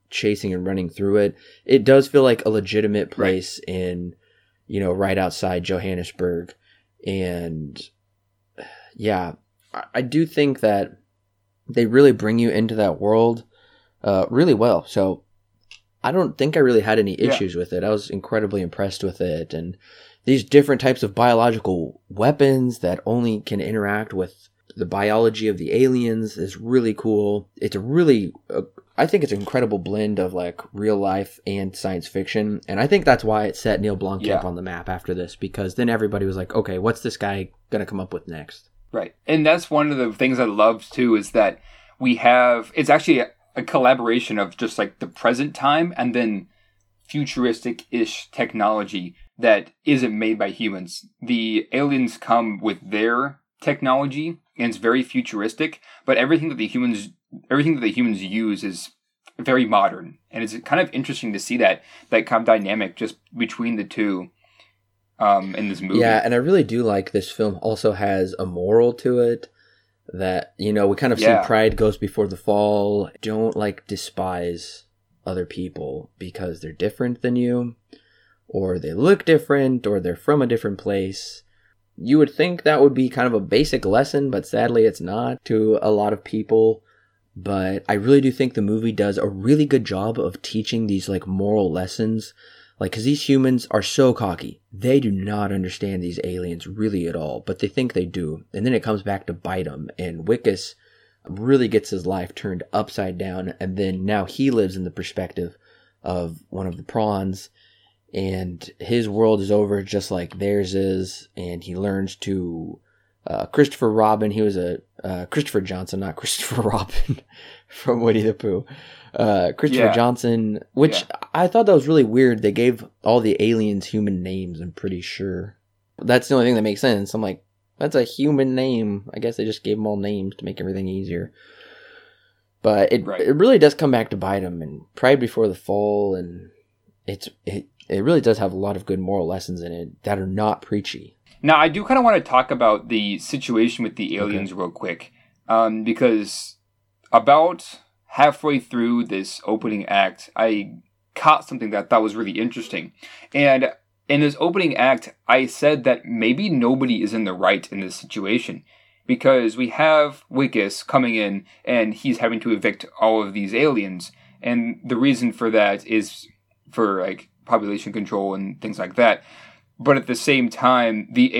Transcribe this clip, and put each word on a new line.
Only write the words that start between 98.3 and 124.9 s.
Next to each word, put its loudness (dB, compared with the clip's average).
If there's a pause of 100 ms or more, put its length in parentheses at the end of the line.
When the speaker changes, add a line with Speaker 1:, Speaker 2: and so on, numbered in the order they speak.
Speaker 1:
And -4
then 2
it 0
comes -4
back -6
to -6
bite -6
'em. -12 (100)
And -8
Wikus -2 (520)
really 2
gets 0
his -6
life -6
turned -8 (100)
upside -4
down, -8
and -6
then -4
now -2
he -2
lives 0
in -6
the -8
perspective -8 (480)
of -6 (100)
one -8
of -8
the -16
prawns, -4 (640)
and -6
his -2
world 2
is -2
over 2
just -4
like -6
theirs 0
is, -4
and -10
he -12
learns -4
to, -8 (480)
uh, -6
Christopher 2
Robin, 2
he -2
was 0
a, -4 (240)
uh, -8
Christopher -2
Johnson, -8
not -8
Christopher -6
<laughs> 0
Robin 0 (460)
from -2
Winnie 4
the 2
Pooh. -4 (480)
Uh, 2
Christopher 2
Speaker 2:
Yeah. 4
Speaker 1:
Johnson, 0 (140)
which 4
Speaker 2:
Yeah. -10 (160)
Speaker 1:
I 2
thought 4
that 8
was 6
really 6
weird. 4
They 2
gave 2 (200)
all 4
the 2
aliens 0
human -4
names, -8
I'm -10
pretty -8